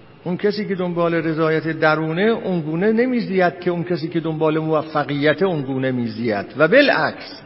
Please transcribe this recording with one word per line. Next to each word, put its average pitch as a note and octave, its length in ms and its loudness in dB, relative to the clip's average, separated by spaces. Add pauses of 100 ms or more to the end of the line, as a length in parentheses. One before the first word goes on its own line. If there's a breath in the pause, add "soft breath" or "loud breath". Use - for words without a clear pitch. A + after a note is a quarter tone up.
(240)
اون E3+ 140 -4
کسی G#3 280 -2
که F#3 100 -4
دنبال E3+ 380 0
رضایت D#3+ 540 0
درونه، D#3 540 2
اون G3+ 400 0
گونه E3 300 0
نمیزید F#3+ 680 0
که F3+ 120 0
اون F3 120 -2
کسی D#3+ 240 -2
که E3 120 -2
دنبال D#3 400 0
موفقیت، D3 840 0
اون F3 180 0
گونه C3 300 -2
میزید A2+ 540 -2 (120)
و D3+ 100 4
بالعکس. F#3 800 2